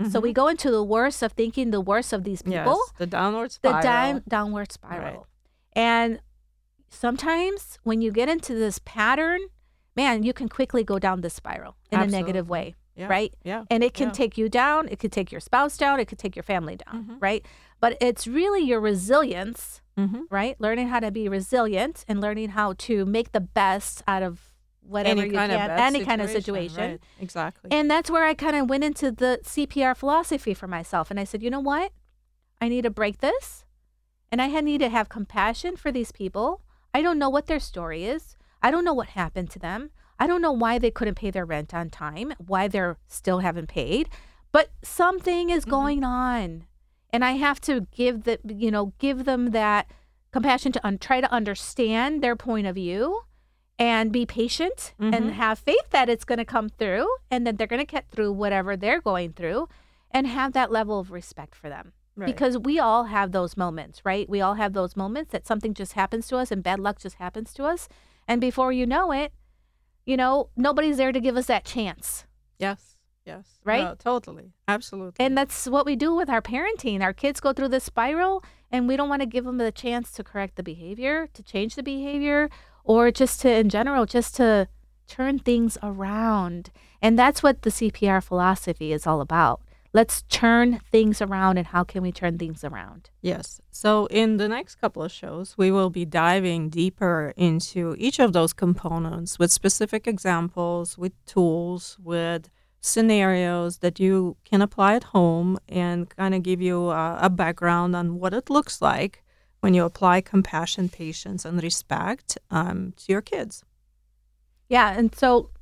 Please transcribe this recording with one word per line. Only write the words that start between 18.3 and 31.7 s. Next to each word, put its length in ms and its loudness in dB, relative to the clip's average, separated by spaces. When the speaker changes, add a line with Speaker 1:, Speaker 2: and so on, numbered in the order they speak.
Speaker 1:
your 180 2
resilience, 1000 0
Speaker 2:
Mm-hmm. 320 -2
Speaker 1:
right? 300 -2
Learning 300 0
how 100 0
to 100 -4
be 200 -4
resilient 800 0
and 120 -2
learning 300 -4
how 300 -2
to 260 0
make 260 0
the 80 2
best 680 0
out 180 0
of 280 -8
whatever 400 0
Speaker 2:
Any 80 0
Speaker 1:
you 60 -4
Speaker 2:
kind 180 2
of 40 2
Speaker 1:
can, 120 0
Speaker 2:
bad 260 2
Speaker 1:
any 80 0
kind 180 0
of 80 -2
Speaker 2:
situation, 460 -4
Speaker 1:
situation. 160 -4
Speaker 2:
right. 100 -12
Exactly. 500 -8
Speaker 1:
And 180 2
that's 220 0
where 140 4
I 80 2
kinda 320 0
went 180 0
into 260 -2
the 340 0
C 220 -4
P 180 -2
R 120 2
philosophy 580 -2
for 140 -12
myself. 420 -4
And 80 -6
I 60 -4
said, 180 -8
"You 80 -4
know 120 -4
what? 320 -2